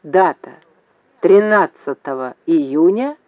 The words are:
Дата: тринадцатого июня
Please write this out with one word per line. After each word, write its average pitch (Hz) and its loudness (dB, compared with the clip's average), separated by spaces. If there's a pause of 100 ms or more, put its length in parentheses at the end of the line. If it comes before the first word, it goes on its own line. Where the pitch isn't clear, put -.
Дата: 170 -2 (680)
тринадцатого 151 0 (100)
июня 165 -2